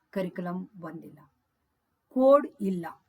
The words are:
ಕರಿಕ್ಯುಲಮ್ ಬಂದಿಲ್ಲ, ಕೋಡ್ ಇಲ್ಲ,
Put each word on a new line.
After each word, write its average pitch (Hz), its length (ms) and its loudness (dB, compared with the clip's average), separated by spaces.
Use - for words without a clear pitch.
ಕರಿಕ್ಯುಲಮ್ 180 580 -8
ಬಂದಿಲ್ಲ, 160 400 -16
ಕೋಡ್ 269 380 6
ಇಲ್ಲ, 185 240 -4